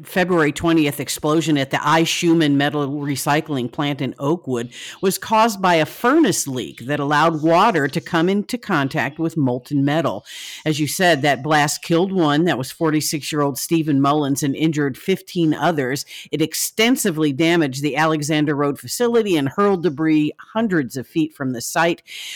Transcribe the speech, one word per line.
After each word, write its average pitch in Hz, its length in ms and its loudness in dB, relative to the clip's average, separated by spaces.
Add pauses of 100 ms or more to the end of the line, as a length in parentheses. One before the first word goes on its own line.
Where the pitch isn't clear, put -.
February 175 480 0
twentieth 160 480 2
explosion 151 580 0
at 135 140 -4
the 147 120 -2
I. 165 200 4
Schumann 165 520 2
metal 143 300 0
recycling 143 840 -2
plant 143 280 -4
in 131 200 -4
Oakwood 135 520 -4 (280)
was 190 180 0
caused 220 420 0
by 185 140 4
a 156 120 4
furnace 247 600 2
leak 117 400 -8
that 143 140 -2
allowed 151 420 2
water 170 460 4
to 147 120 -4
come 170 280 0
into 202 280 -2
contact 147 640 -2
with 160 180 -4
molten 135 480 0
metal. 143 400 0 (400)
As 151 140 -2
you 151 80 0
said, 160 360 2
that 135 200 0
blast 147 400 0
killed 170 300 0
one, 160 320 2
that 160 140 2
was 131 120 -6
forty-six-year-old 151 960 -2
Stephen 156 340 2
Mullins, 139 440 2
and 139 120 -2
injured 147 440 -2
fifteen 170 560 -2
others. 143 500 -2 (260)
It 151 120 -2
extensively 156 880 0
damaged 151 480 2
the 143 160 -2
Alexander 151 580 0
Road 143 240 0
facility 220 600 0
and 135 100 0
hurled 196 340 2
debris 156 560 2
hundreds 180 600 -2
of 120 80 -8
feet 156 260 -2
from 131 200 -4
the 117 100 -8
site. 170 400 -2 (340)